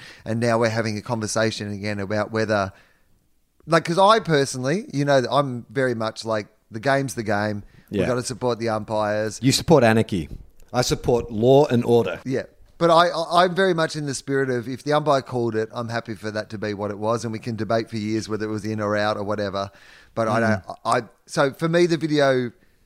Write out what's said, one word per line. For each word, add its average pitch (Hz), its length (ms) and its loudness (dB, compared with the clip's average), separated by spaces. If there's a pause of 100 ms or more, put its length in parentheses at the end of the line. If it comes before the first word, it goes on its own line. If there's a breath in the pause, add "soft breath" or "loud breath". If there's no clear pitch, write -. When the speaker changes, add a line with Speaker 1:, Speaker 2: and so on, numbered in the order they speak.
(260 loud breath)
Speaker 1:
And 113 140 -4
now 117 200 2
we're 117 100 2
having 110 280 -2
a 101 40 -8
conversation 110 680 -4
again 101 280 -6
about 104 320 -4
whether, 104 400 0 (960 soft breath)
like, 160 180 2
'cause 170 140 0
I 208 200 6
personally, 143 720 0
you 143 140 0
know, 139 240 4
I'm 123 400 0
very 127 240 0
much 110 320 -6
like, 110 220 -2 (240)
the 110 80 -10
game's 135 360 0
the 117 80 -6
game. 104 400 -2 (280 soft breath)
We've 98 100 0
Speaker 2:
Yeah. 90 60 0
Speaker 1:
gotta 123 160 -2
support 120 340 -4
the 113 120 -4
umpires. 107 720 -2
Speaker 2:
You 131 80 4
support 139 320 4
anarchy. 110 460 2 (440)
I 123 80 0
support 123 500 -2
law 127 360 6
and 120 160 2
order. 110 420 2
Speaker 1:
Yeah. 123 180 -4 (340)
But 170 140 4
I, 170 180 6
I, 165 340 2
I'm 180 120 0
very 190 180 2
much 160 240 -2
in 151 80 -6
the 139 80 -4
spirit 135 360 -2
of, 123 200 -4
if 131 140 -10
the 147 100 -2
umpire 147 280 2
called 120 340 -4
it, 110 180 -2
I'm 117 160 -8
happy 117 260 -6
for 107 160 -8
that 107 200 -6
to 110 60 -10
be 104 160 -4
what 101 180 -6
it 101 80 -10
was, 110 260 -2
and 113 80 -6
we 110 60 -8
can 117 180 -8
debate 113 320 -2
for 113 80 -8
years 107 320 -4
whether 107 160 -4
it 107 40 -4
was 107 140 -6
in 110 160 -4
or 104 160 -2
out 104 220 0
or 104 60 -6
whatever. 101 460 -4 (460 soft breath)
But 113 140 -2
I 110 100 0
Speaker 2:
Mm. 110 260 0
Speaker 1:
don't, - 200 -14
I, 120 180 0 (220)
so 143 260 0
for 165 160 -4
me, 170 200 4
the 165 100 0
video 135 540 2 (340)